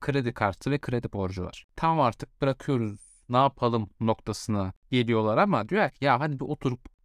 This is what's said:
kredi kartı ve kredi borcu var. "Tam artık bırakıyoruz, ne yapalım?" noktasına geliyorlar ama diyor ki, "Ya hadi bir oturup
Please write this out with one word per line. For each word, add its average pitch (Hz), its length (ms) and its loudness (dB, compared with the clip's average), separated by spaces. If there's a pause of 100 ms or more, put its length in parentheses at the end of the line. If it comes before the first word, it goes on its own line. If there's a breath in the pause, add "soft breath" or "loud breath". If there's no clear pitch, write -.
kredi 131 320 0
kartı 107 380 -2
ve 143 80 0
kredi 123 340 -4
borcu 95 300 -4
var. - 320 -12
"Tam 165 240 0
artık - 420 -2
bırakıyoruz, 123 880 -2
ne 123 80 2
yapalım?" 120 520 2 (100)
noktasına 107 760 -2 (180)
geliyorlar 113 460 2
ama 151 320 2
diyor 185 200 2
ki, - 160 -4
"Ya 123 140 4
hadi 143 200 -4
bir - 60 -8
oturup - 600 -6